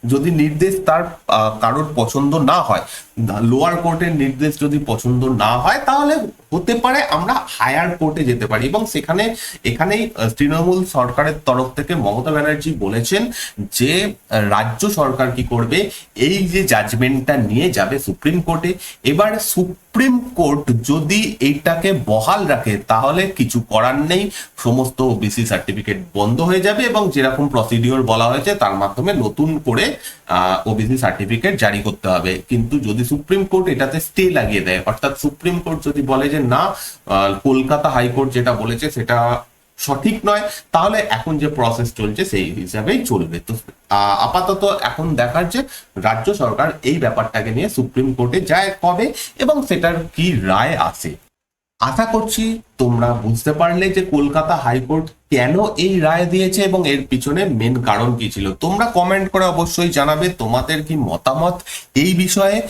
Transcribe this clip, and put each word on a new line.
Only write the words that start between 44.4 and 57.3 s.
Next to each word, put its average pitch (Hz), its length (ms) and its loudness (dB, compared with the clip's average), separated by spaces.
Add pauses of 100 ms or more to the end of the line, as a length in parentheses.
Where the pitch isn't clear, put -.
এখন 156 340 -4
দেখার 123 340 0
যে 254 140 -4 (320)
রাজ্য 110 380 0
সরকার 123 380 0 (120)
এই 143 140 2
ব্যাপারটাকে 110 540 -2
নিয়ে 160 180 -2
সুপ্রিম 131 440 0
কোর্টে 123 280 0
যায় 190 300 0 (100)
কবে 180 320 2 (260)
এবং 277 260 2
সেটার 170 280 0 (220)
কি 165 240 0
রায় 101 380 2
আসে। 80 380 -6 (640)
আশা 175 260 0
করছি 220 560 -2 (160)
তোমরা 120 360 2
বুঝতে 113 400 -2
পারলে 170 360 2
যে 185 160 0
কলকাতা 151 500 2
হাইকোর্ট 127 520 0 (240)
কেন 147 340 2 (120)
এই 185 220 2
রায় 165 260 2
দিয়েছে 185 360 2
এবং 185 280 2
এর 135 200 0
পিছনে 143 360 0